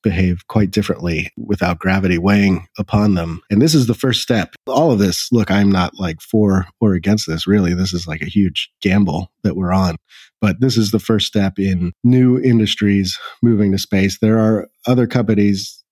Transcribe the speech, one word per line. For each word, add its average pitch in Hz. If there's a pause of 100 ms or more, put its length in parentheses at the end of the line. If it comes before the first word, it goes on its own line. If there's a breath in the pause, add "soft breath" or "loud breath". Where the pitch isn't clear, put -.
behave 90
quite 101
differently 87
without 87
gravity 92
weighing 98 (120)
upon 104
them. 82 (100)
And 104
this 160
is 131
the 113
first -
step. 110 (100)
All 139
of 113
this, 98
look, 113
I'm 101
not, 92
like, 87
for 98 (140)
or 107
against 98
this, 80
really. 92
This 92
is, 87
like, 80
a -
huge 95 (100)
gamble 95 (120)
that 104
we're 90
on. 92 (460 loud breath)
But 101
this 127
is 107
the 110
first 107
step 98
in 92 (120)
new 127
industries 104 (240 loud breath)
moving 104
to 98
space. 95
There 110
are 110 (180)
other 123
companies 101